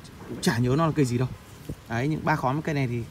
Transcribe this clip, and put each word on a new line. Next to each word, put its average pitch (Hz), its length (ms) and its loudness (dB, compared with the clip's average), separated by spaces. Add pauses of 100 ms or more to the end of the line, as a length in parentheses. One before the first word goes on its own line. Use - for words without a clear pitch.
(280)
cũng - 140 -8
chả 120 160 2
nhớ 123 200 4
nó 165 80 4
là 147 100 2
cây 147 80 6
gì 120 140 0
đâu. 127 100 0 (600)
Đấy, 120 200 0
những 156 160 -2
ba 151 120 4
khóm 135 260 0
cây 160 120 -2
này 135 120 2
thì 117 240 -2